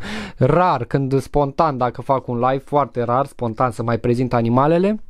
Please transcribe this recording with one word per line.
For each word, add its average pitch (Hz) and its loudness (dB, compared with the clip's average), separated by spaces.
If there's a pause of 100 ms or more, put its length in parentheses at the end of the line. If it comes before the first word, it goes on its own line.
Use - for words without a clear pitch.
<laughs> - -10
rar, 147 2
când 135 0
spontan, 143 0
dacă 123 -2
fac 131 -2
un 120 -4
live, 135 0
foarte 135 -2
rar, 123 0
spontan 123 -4
să 120 -8
mai 117 0
prezint 120 0
animalele 147 2